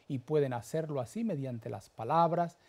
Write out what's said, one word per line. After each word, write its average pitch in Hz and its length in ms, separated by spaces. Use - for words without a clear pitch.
Y 139 120
pueden 143 340
hacerlo 151 480
así 214 240
mediante 131 460
las 101 180
palabras 165 680